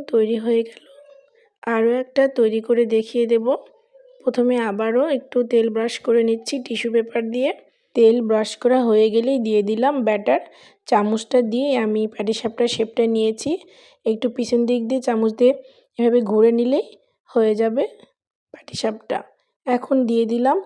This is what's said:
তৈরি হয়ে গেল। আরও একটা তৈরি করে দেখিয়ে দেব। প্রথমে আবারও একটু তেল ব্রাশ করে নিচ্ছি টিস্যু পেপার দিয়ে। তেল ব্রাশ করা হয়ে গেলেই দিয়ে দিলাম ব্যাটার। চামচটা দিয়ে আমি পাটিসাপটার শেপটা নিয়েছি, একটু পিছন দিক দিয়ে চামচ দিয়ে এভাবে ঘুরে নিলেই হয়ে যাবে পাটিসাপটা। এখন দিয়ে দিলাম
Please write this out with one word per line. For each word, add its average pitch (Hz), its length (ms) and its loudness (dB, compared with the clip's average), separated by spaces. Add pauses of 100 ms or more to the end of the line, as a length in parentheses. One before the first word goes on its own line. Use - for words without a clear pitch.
তৈরি 220 340 0
হয়ে 226 260 0
গেল। - 200 -16 (800)
আরও 226 320 0
একটা 254 280 0 (120)
তৈরি 220 260 2
করে 233 240 2
দেখিয়ে 220 420 -2
দেব। 226 180 0 (760)
প্রথমে 247 420 0
আবারও 226 480 0
একটু 254 280 -4 (120)
তেল 226 200 2
ব্রাশ 226 300 -4
করে 233 240 2
নিচ্ছি 226 380 -2
টিস্যু 233 300 -6
পেপার 226 300 0 (100)
দিয়ে। 254 180 -2 (460)
তেল 226 260 6
ব্রাশ 220 360 0
করা 254 260 2
হয়ে 220 260 4
গেলেই 233 320 0
দিয়ে 214 220 0
দিলাম 254 400 0
ব্যাটার। 214 380 0 (460)
চামচটা 220 520 0 (100)
দিয়ে 254 180 -2 (100)
আমি 214 300 -2
পাটিসাপটার 220 600 -4
শেপটা 226 380 -2
নিয়েছি, 220 440 -2 (540)
একটু 220 240 -2
পিছন 240 360 -2
দিক 240 220 0
দিয়ে 254 140 -2
চামচ 220 360 0
দিয়ে 254 160 4 (460)
এভাবে 240 220 2
ঘুরে 214 300 4
নিলেই 247 340 0 (440)
হয়ে 220 260 2
যাবে 226 280 -2 (680)
পাটিসাপটা। - 640 -8 (500)
এখন 247 280 -2 (100)
দিয়ে 226 200 0
দিলাম 247 400 0